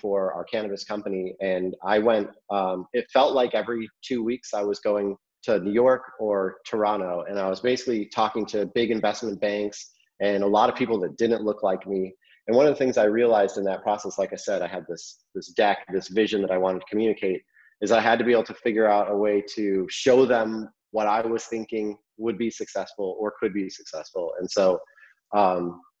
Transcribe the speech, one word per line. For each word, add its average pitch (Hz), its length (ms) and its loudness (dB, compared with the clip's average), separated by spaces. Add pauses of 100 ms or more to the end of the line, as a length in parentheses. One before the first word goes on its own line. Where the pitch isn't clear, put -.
for 98 320 0
our 85 100 -8
cannabis 104 400 -6
company, 98 560 -6
and 92 420 -2
I 101 180 2
went, 107 280 2 (220)
um, 92 420 -2
it 120 220 -4
felt 135 200 4
like 123 220 2
every 110 340 -4 (160)
two 120 160 -4
weeks 120 320 -6
I 104 100 -2
was 101 180 -2
going 101 340 0 (280)
to 107 160 2
New 95 120 -4
York 123 300 4 (180)
or 101 380 -2 (100)
Toronto, 101 640 -2
and 101 100 -4
I 95 100 -2
was 95 120 -4
basically 123 460 0
talking 107 400 -2
to 104 180 -2 (100)
big 117 160 2
investment 104 480 -2
banks 104 520 -4 (280)
and 101 240 2
a 101 40 4
lot 104 220 6
of 120 60 -2
people 113 240 0
that 90 180 -4
didn't 113 240 2
look 107 220 -2
like 92 240 0
me. 95 260 -4 (340)
And 113 100 4
one 143 80 8
of 143 80 4
the 139 40 -6
things 127 200 0
I 107 80 4
realized 107 520 4
in 98 60 -4
that 95 180 -2
process, 104 360 -4
like 95 160 -2
I - 20 -10
said, 95 260 -4
I 87 60 -4
had 87 220 -8
this, - 340 -14 (120)
this 92 180 -10
deck, 104 400 2
this 95 160 -4
vision 104 320 2
that 92 100 0
I 92 60 2
wanted 92 220 0
to - 100 -16
communicate, 104 540 0 (380)
is 104 120 2
I 110 80 4
had 117 180 4
to 113 60 0
be 120 80 4
able 113 100 4
to 110 120 -10
figure 110 340 2
out 104 200 2
a 104 60 0
way 104 260 2 (140)
to 98 340 -2
show 131 360 4
them 110 420 0 (240)
what 107 160 0
I 110 180 2
was 113 200 -2
thinking 107 520 -6 (200)
would 110 200 -2
be 113 140 -2
successful 98 680 -6
or 107 220 -4
could 104 140 0
be 95 160 -4
successful. - 680 -8
And 90 140 -6
so, 92 280 4 (540)
um, 90 460 2 (220)